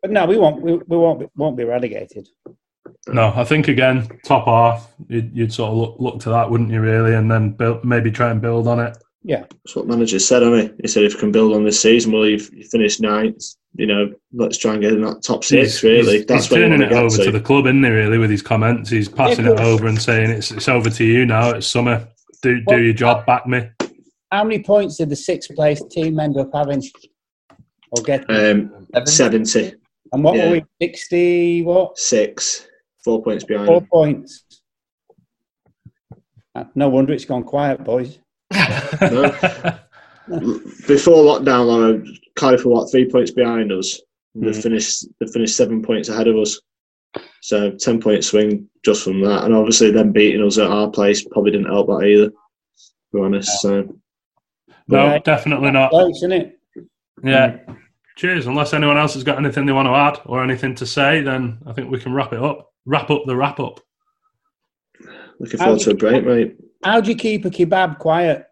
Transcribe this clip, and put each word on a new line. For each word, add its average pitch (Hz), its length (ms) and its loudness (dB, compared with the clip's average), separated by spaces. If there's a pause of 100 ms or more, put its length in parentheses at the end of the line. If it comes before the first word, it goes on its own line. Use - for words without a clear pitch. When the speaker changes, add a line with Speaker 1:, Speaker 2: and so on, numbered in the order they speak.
Speaker 1:
But - 120 -8
no, 196 120 2
we 190 140 2
won't, 156 240 2
we, 170 140 0
we 170 200 -4
won't 165 240 2
be, - 60 -12 (100)
won't 143 220 -4
be 120 60 -6
relegated. 110 640 -8 (800)
Speaker 2:
No, 113 280 2
I 123 80 -2
think, 151 240 0
again, 127 400 2 (160)
top 131 220 2
half, 117 460 2 (160)
you'd, 113 280 -6
you'd 113 160 -4
sort 110 180 -4
of 110 60 -2
look, 113 220 -4
look 117 240 -6
to 113 80 -6
that, 117 200 0
wouldn't 117 200 0
you, 110 100 -2
really, 110 340 2
and 110 160 2
then 110 220 2
build, 117 320 -2
maybe 117 260 0
try 120 200 -2
and 110 100 -2
build 117 260 -2
on 120 140 0
it. 117 160 -6 (260)
Speaker 1:
Yeah. 156 180 -4 (240)
Speaker 3:
That's - 120 -20
what - 100 -8
manager 113 320 -2
said, 123 240 2
hasn't 117 340 2
he? - 60 -20
He - 60 -6
said, 107 160 2
"If 104 100 0
we - 60 -12
can 104 120 0
build 110 220 4
on 107 100 0
this 107 160 0
season, 110 320 4
well, 110 140 2
you've, 107 280 -2
you 104 100 -20
finished 110 360 -2
ninth, 107 420 -2 (320)
you - 120 -6
know, 101 260 -2 (200)
let's 120 260 -4
try 110 160 -2
and 107 80 -4
get 104 100 0
in 107 100 0
that - 220 -6
top - 200 -4
six, - 300 2
Speaker 2:
He's, - 80 -6
Speaker 3:
really." 110 360 4
Speaker 2:
he's, 107 80 -4
Speaker 3:
That's - 180 2
Speaker 2:
he's - 80 0
Speaker 3:
where - 80 4
you 175 80 4
Speaker 2:
turning 151 120 4
Speaker 3:
wanna 104 120 2
Speaker 2:
it - 20 4
Speaker 3:
get 120 100 2
Speaker 2:
over 113 120 2
Speaker 3:
to. 101 80 2
Speaker 2:
to 98 80 2
the 107 80 -2
club, 135 260 2
isn't 135 160 4
he, 123 80 2
really, 110 280 2
with 113 120 2
his 101 120 -2
comments? 110 480 0
He's 107 180 -2
passing - 380 0
Speaker 1:
Yeah, 120 60 6
Speaker 2:
it 110 40 4
Speaker 1:
but 113 100 0
Speaker 2:
over 113 220 2
and 110 120 0
saying, 110 300 0
"It's, 107 220 -6
it's 107 160 -6
over 117 220 2
to 113 140 -2
you 120 220 4
now, 117 240 2
it's 107 160 -6
summer. 120 400 -2 (360)
Do, 123 160 2
do 113 100 -8
Speaker 1:
Well, 123 120 4
Speaker 2:
your 117 140 2
job, 117 320 0
back 123 220 0
me." 123 200 -2 (640)
Speaker 1:
How 202 120 0
many 220 180 -4
points 202 340 0
did 160 140 -4
the 143 60 -6
sixth - 400 -6
place 151 340 0
team 160 300 -4
end 151 180 -2
up 135 160 -4
having? 143 280 -4 (1120)
Or 117 120 -4
get? 139 260 -2
Speaker 3:
Um, 107 640 -2
Speaker 4:
Seven? 120 140 -2 (400)
Speaker 3:
seventy. 95 260 -2 (400)
Speaker 1:
And 135 120 -2
what 170 120 4
Speaker 3:
Yeah. 165 100 2
Speaker 1:
were 170 60 2
we, 160 120 -2 (160)
sixty 175 840 -2
what? 175 360 -2
Speaker 3:
Six. - 680 -4 (380)
Four 110 180 -2
points 107 220 -6
behind 151 240 -4
Speaker 1:
Four 170 120 6
Speaker 3:
them. - 120 -18
Speaker 1:
points. - 680 -2 (1900)
Uh, 127 100 -12 (100)
no 139 140 2
wonder 135 240 2
it's 147 120 -6
gone 123 200 -6
quiet, 143 400 -4
boys. 123 340 -4 (840)
Speaker 3:
No. 240 220 2
Speaker 2:
<laughs> 170 560 -4 (540)
Speaker 3:
L-, 135 280 -6 (280)
before 151 340 6
lockdown, 135 440 4
Laura, 113 360 2 (320)
Cardiff 127 300 2
were, 123 80 4
what, 117 180 0
three 127 180 2
points 123 220 0
behind 117 420 -2
us? 95 280 -8 (340)
They 110 160 -4
Speaker 1:
Mm. 110 120 -8
Speaker 3:
finished, 113 440 -4 (140)
they 113 80 -6
finished 113 280 -2
seven 110 260 0
points 110 260 -4
ahead 110 200 -2
of 110 80 4
us. 107 240 -2 (840)
So 104 280 -2
ten 113 300 -4
point 107 240 0
swing 107 440 0 (160)
just 104 200 0
from 95 180 -4
that, 101 220 0
and 113 100 2
obviously 110 380 4
them 107 200 2
beating 107 320 2
us 101 140 0
at 104 120 2
our 104 200 0
place 104 400 0
probably 104 220 0
didn't 101 160 -2
help 101 180 0
that 98 200 -2
either, 104 240 6
to - 40 -20 (800)
be 101 60 0
honest. 98 280 -2
Speaker 1:
Yeah. 101 220 -2
Speaker 3:
So. 98 280 -4 (880)
Speaker 2:
No, 139 180 4
Speaker 1:
Right. 147 180 0
Speaker 2:
definitely 143 460 0
not. 135 200 4
Speaker 1:
Close, 175 260 4
isn't 180 160 -4
it? - 260 -4 (640)
Speaker 2:
Yeah. 131 340 2 (100)
Speaker 3:
Mm. - 80 -20 (400)
Speaker 2:
Cheers. 180 300 -4
Unless 147 280 -2
anyone 147 240 2
else 151 160 0
has 135 100 -10
got 139 140 -2
anything 139 280 -2
they 139 60 0
want 135 140 2
to 123 60 2
add 143 340 2
or 123 160 -4
anything 131 340 -4
to 123 100 -10
say, 147 360 0
then 131 440 -6
I 123 60 -16
think 127 180 -10
we 131 100 -6
can 127 120 -10
wrap 135 200 -4
it 120 100 -8
up. - 300 -8 (140)
Wrap 139 240 -2
up 147 160 -2
the 127 100 -4
wrap 135 240 -4
up. 123 200 -10 (1600)
Speaker 3:
Looking 117 180 -10
Speaker 1:
How 120 80 0
Speaker 3:
forward 110 140 4
Speaker 1:
do - 40 -4
Speaker 3:
to 110 60 2
a - 20 2
Speaker 1:
you 98 60 0
Speaker 3:
break, 113 260 2
mate. 120 320 0 (280)
Speaker 1:
How 214 160 2
do 208 100 -2
you 226 60 -2
keep 214 280 -4
a 180 60 -2
kebab 180 480 0
quiet? 160 540 0